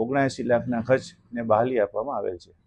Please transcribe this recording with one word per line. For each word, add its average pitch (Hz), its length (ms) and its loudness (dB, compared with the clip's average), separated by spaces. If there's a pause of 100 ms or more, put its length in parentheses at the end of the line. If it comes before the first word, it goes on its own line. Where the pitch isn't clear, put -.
ઓગણએંસી 131 500 0
લાખના 120 320 0
ખર્ચને - 580 -2 (100)
બહાલી 117 280 2
આપવામાં 110 380 -2
આવેલ 101 200 -6
છે. - 140 -20 (160)